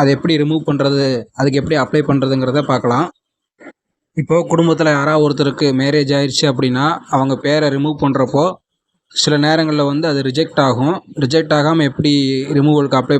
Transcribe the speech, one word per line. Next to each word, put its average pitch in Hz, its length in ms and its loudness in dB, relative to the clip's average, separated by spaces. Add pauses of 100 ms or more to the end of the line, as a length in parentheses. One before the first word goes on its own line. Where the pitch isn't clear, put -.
அதை 139 160 4
எப்படி 160 260 -2
ரிமூவ் 156 260 0
பண்றது, 139 380 0 (320)
அதுக்கு 139 220 0
எப்படி 156 220 -2
அப்ளை 151 260 0
பண்றதுங்கிறத 135 600 0
பார்க்கலாம். 127 380 0 (1120)
இப்போ 156 160 0 (140)
குடும்பத்துல 165 460 2
யாராவது 151 300 2
ஒருத்தருக்கு 143 440 0 (100)
மேரேஜ் 143 380 0
ஆயிடுச்சு 139 320 -2
அப்படின்னா 127 340 -2 (320)
அவங்க 135 200 0 (100)
பேரை 151 300 0
ரிமூவ் 147 280 -2
பண்றப்போ 139 400 0 (800)
சில 151 220 2
நேரங்கள்ல 156 440 0
வந்து 156 220 -2
அது 139 160 -2
ரிஜெக்ட் 156 380 -2
ஆகும். 131 280 0 (300)
ரிஜெக்ட் 156 340 0
ஆகாம 151 320 2
எப்படி 151 220 -2 (460)
ரிமூவலுக்கு 139 420 2
அப்ளை 143 200 0